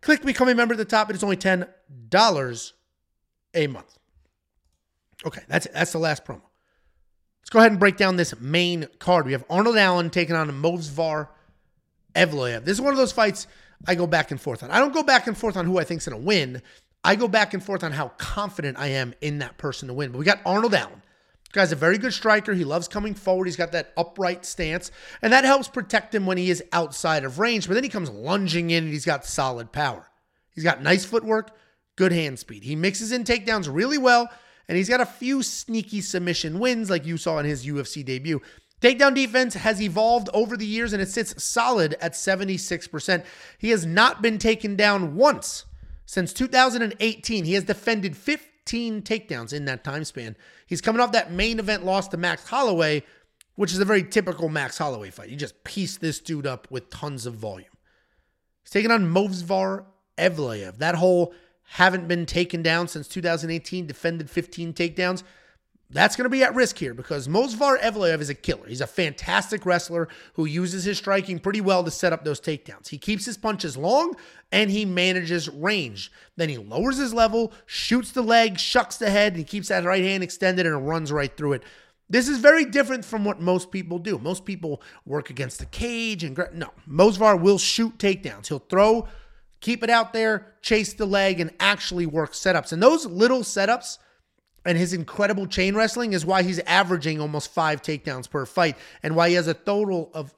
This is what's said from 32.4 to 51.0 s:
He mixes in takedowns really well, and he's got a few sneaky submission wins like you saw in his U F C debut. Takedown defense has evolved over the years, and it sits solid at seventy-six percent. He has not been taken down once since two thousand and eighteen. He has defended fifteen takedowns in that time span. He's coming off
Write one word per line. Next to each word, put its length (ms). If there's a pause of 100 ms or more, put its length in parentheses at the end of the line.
He 100
mixes 380
in 100
takedowns 500
really 240
well, 320 (380)
and 100
he's 120
got 100
a 60
few 380
sneaky 580
submission 580
wins 300
like 160
you 100
saw 240
in 60
his 200
U 140
F 80
C 160
debut. 380 (400)
Takedown 320
defense 400
has 280
evolved 520
over 240
the 80
years, 260
and 100
it 60
sits 340
solid 600
at 160
seventy-six 720
percent. 340 (340)
He 120
has 160
not 360
been 180
taken 360
down 400
once 480 (420)
since 280
two 140
thousand 340
and 180
eighteen. 460
He 80
has 100
defended 540
fifteen 840
takedowns 520
in 120
that 200
time 180
span. 320 (320)
He's 140
coming 180
off 120